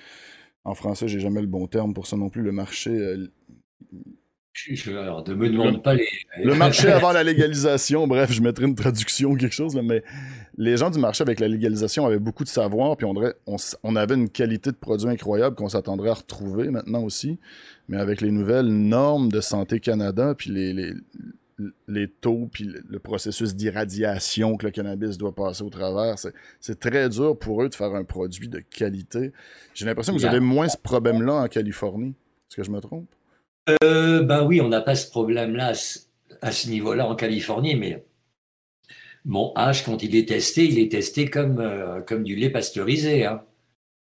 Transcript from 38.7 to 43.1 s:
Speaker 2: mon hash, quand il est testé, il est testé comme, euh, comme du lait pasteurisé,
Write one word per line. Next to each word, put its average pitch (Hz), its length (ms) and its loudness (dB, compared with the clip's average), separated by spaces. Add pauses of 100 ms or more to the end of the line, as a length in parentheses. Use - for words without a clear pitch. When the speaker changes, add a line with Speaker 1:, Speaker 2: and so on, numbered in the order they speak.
Speaker 2:
mon 98 300 -2
hash, 135 300 2
quand 110 180 -4
il 107 140 2
est 110 120 6
testé, 110 360 2
il 131 160 4
est 107 100 4
testé 123 400 0
comme, 135 300 0
euh, 98 400 -4
comme 110 240 -4
du 98 100 -4
lait 127 160 0
pasteurisé, 131 760 0